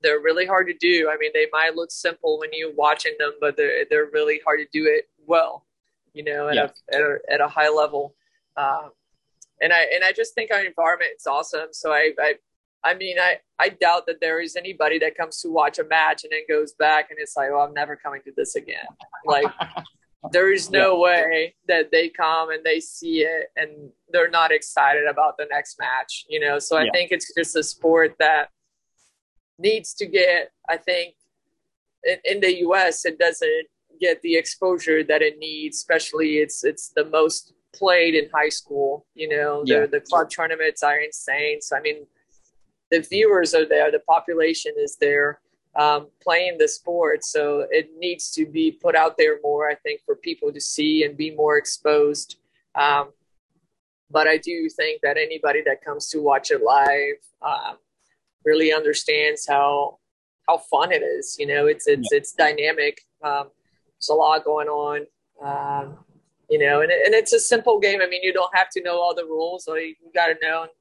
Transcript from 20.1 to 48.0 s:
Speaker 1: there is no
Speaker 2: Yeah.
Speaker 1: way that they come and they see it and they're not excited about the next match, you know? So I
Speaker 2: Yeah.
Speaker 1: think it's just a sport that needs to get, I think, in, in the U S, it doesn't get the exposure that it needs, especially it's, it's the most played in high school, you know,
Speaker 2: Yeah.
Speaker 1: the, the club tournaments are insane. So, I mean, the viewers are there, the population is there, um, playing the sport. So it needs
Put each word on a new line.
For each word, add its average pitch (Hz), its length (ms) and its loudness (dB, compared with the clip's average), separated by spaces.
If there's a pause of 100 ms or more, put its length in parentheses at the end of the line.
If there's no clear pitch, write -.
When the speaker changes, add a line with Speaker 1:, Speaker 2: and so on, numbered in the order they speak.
Speaker 1:
there 185 200 4
is 190 160 -2
no 190 280 4
Speaker 2:
Yeah. 170 40 2
Speaker 1:
way 170 540 2 (140)
that 165 240 2
they 165 160 2
come 160 420 -2
and 160 140 -6
they 160 160 0
see 165 400 -6
it 160 340 -2
and 151 380 -10 (160)
they're 170 200 2
not 165 220 2
excited 147 580 2
about 147 300 0
the 151 100 -6
next 147 300 -6
match, 127 500 -6
you 151 120 -4
know? 147 180 0
So 151 180 -2
I 156 100 4
Speaker 2:
Yeah. - 60 -2
Speaker 1:
think 175 200 0
it's 175 200 -6
just 170 220 -4
a 156 80 0
sport 160 560 2
that 151 320 2 (1120)
needs 214 340 0
to 208 120 -8
get, 180 440 2 (180)
I 165 80 0
think, 175 380 -4 (880)
in, 180 220 2
in 196 160 0
the 185 220 2
U 175 120 2
S, 185 300 2
it 165 120 -4
doesn't 160 520 0 (320)
get 170 220 0
the 165 120 -2
exposure 165 720 0
that 151 180 2
it 151 160 0
needs, 156 380 -10
especially 156 640 0
it's, 151 260 -2
it's 151 240 -2
the 151 160 0
most 156 480 0 (200)
played 175 440 2
in 151 180 0
high 151 140 2
school, 143 680 -4
you 156 140 -8
know, 147 360 -2
Speaker 2:
Yeah. 147 180 4
Speaker 1:
the, 147 40 0
the 143 140 -2
club 165 300 0
tournaments 160 520 -4
are 147 160 2
insane. 151 640 -4
So, 147 160 -6
I 139 40 0
mean, 151 260 -6 (840)
the 170 100 4
viewers 185 540 2
are 160 120 6
there, 151 240 4
the 151 100 0
population 165 760 0
is 147 200 -4
there, 147 440 0 (360)
um, 147 320 0 (140)
playing 175 360 0
the 156 100 4
sport. 156 560 -2
So 147 460 -2
it 160 260 0
needs 175 360 -8